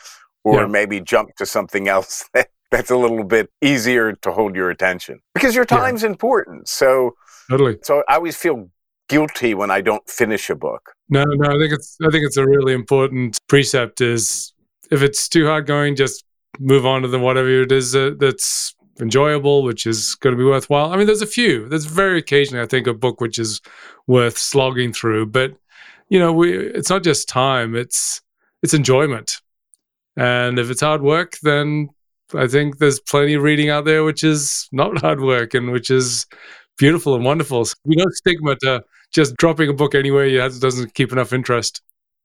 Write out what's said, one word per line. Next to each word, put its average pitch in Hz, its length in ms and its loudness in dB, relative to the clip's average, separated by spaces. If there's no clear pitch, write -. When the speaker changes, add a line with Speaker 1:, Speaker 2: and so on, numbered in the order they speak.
Speaker 1:
or 110 180 4
Speaker 2:
Yeah. 101 40 -2
Speaker 1:
maybe 101 340 -2
jump 107 360 -2
to 98 100 -8
something 98 420 -4
else - 420 -2
<laughs> - 40 -8
that, 123 140 0
that's 123 200 -2
a 127 60 4
little 113 280 0
bit 107 260 0
easier 123 520 0
to 92 200 -6
hold 101 240 -2
your 92 140 -2
attention. 90 500 -6
Because 247 200 0
your 247 160 2
Speaker 2:
Yeah. 240 80 4
Speaker 1:
time's 247 260 -2
important. 214 640 -4
So, 131 480 2
Speaker 2:
Totally. 131 320 2
Speaker 1:
so 143 260 0
I 135 60 4
always 160 220 -2
feel 120 340 -4
guilty 147 440 0
when 98 160 -2
I 95 120 0
don't 107 260 -2
finish 110 400 -2
a 90 60 -4
book. 65 380 -8
Speaker 2:
No, 139 160 2
no, 143 280 0
I 147 40 0
think 151 160 0
it's, - 280 -12
I 160 80 2
think 151 140 2
it's 135 140 -4
a 135 80 2
really 135 260 2
important 131 680 -2
precept 131 520 2
is 117 540 -4
if 139 120 2
it's 139 260 -2
too 165 180 2
hard 151 200 -2
going, 147 300 0
just 135 280 -2
move 135 240 4
on 131 180 2
to 127 60 -2
the 127 100 0
whatever 127 300 2
it 127 100 2
is 127 200 2
that, 135 280 0
that's - 540 -2
enjoyable, 139 640 2
which 117 240 -6
is 110 300 -4
gonna 127 200 0
be 127 80 0
worthwhile. 143 480 2
I 185 40 -2
mean, 202 100 4
there's 214 160 2
a 208 40 -4
few. 160 420 0
There's 151 180 -4
very 180 320 0
occasionally, 135 440 0
I 113 40 -4
think, 127 200 -2
a 120 80 0
book 117 260 -2
which 117 180 -4
is 110 220 -6
worth 123 300 4
slogging 131 560 0
through. 110 340 -2
But, 131 280 0
you 190 100 4
know, 170 140 4
we, 170 220 2
it's 196 360 -6
not 185 120 0
just 165 260 0
time, 127 460 0
it's, - 460 -6
it's 156 120 2
enjoyment. 131 600 0
And 123 420 0
if 120 120 -2
it's 127 120 -6
hard 151 200 0
work, 160 400 0
then 151 460 0
I 135 120 0
think 143 320 0
there's 143 220 2
plenty 143 340 0
of 143 80 0
reading 151 280 2
out 147 160 -2
there 156 180 2
which 156 180 -2
is 151 480 -2
not 160 280 -2
<laughs> - 20 -2
hard 151 200 0
work 123 340 0
and 123 180 -2
which 123 180 -4
is 127 360 0
beautiful 147 360 4
and 120 100 0
wonderful. 135 400 0
So, - 100 -6
you 156 100 2
know, 185 140 2
stigma 156 520 0
to 131 220 -2
just 135 240 2
dropping 160 340 2
a - 20 -2
book 143 220 0
anywhere 139 320 2
you 131 140 2
have, 127 200 -4
doesn't 127 340 -2
keep 127 180 0
enough 127 200 -2
interest. 123 480 -2